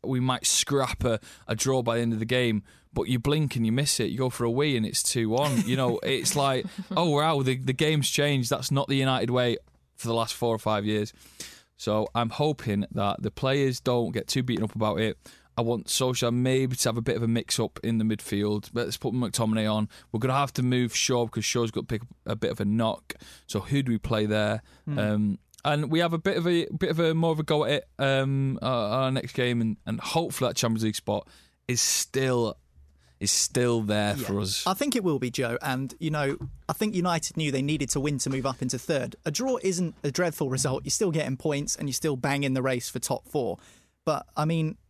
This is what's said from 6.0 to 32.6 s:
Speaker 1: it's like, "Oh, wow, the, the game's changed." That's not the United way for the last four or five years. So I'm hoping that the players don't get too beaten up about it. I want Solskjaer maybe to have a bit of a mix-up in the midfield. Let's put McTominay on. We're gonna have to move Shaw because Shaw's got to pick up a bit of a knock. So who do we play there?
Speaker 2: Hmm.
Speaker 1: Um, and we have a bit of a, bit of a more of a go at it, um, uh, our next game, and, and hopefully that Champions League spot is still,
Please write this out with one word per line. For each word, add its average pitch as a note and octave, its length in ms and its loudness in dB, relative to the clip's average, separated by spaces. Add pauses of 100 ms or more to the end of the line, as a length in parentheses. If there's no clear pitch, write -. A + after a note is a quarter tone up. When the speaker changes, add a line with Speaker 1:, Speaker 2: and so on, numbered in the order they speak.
Speaker 1:
it's - 320 0
like, C#3 300 2 (320)
"Oh, E3 140 4
wow, D3 320 2
the, C3 120 2
the C3 160 -2
game's D3+ 380 2
changed." C#3+ 400 2
That's C3+ 220 -2
not C#3 180 0
the C#3 80 2
United C3 320 2
way B2 260 2 (400)
for - 140 -4
the A2+ 40 2
last A2+ 200 0
four A#2 200 0
or A2 60 -2
five G#2+ 240 0
years. G#2+ 300 0 (640)
So G#2+ 360 0
I'm A#2 180 0
hoping C3+ 600 0
that - 320 0
the - 80 -2
players C3+ 480 0
don't A#2+ 320 2
get A2+ 160 -4
too C3+ 160 0
beaten A2+ 220 0
up G2+ 100 -8
about G#2+ 240 0
it. A2 180 0 (420)
I - 20 0
want A#2 260 -2
Solskjaer B2 440 0
maybe B2+ 440 2
to - 140 0
have A2+ 80 -2
a A#2 40 -2
bit A2+ 140 0
of A2+ 80 -2
a A2+ 40 0
mix-up A2+ 560 -2
in A2+ 140 0
the A2 80 2
midfield. G#2 680 0
Let's A#2+ 220 -2
put A#2+ 200 -4
McTominay A2 560 0
on. G#2+ 180 0 (220)
We're G#2+ 80 -2
gonna B2+ 160 0
have C#3 180 0
to C3 100 -2
move B2 320 2
Shaw A#2+ 300 2
because A2 200 -4
Shaw's A#2 260 0
got - 100 -4
to - 60 -10
pick A2+ 160 -4
up - 40 -16 (200)
a G#2+ 80 -2
bit A2 160 -2
of - 100 -6
a G#2+ 40 0
knock. A2 500 0 (320)
So G2+ 140 -2
who C#3 200 0
do B2+ 100 0
we A2+ 60 2
play G#2+ 300 0
there? G#2+ 340 0 (240)
Speaker 2:
Hmm. D3 140 -4
Speaker 1:
Um, G#2 400 2 (260)
and D3 240 0
we D#3+ 80 2
have E3+ 160 2
a E3 60 0
bit G3 180 0
of E3+ 80 0
a, E3+ 220 2
bit E3 240 -2
of D#3+ 80 0
a D#3+ 160 2
more E3 160 2
of D#3 80 0
a D3+ 40 -2
go D3+ 220 2
at A#2+ 60 0
it, - 160 -2 (100)
um, C3+ 640 0
uh, - 60 -6
our B2+ 440 0
next C3 220 -4
game, B2 260 2
and, A2+ 180 0 (100)
and A2 120 -4
hopefully D3+ 500 -2
that - 80 -4
Champions A2+ 260 0
League G#2+ 120 0
spot - 320 -4 (400)
is B2 140 0
still, B2+ 720 0 (640)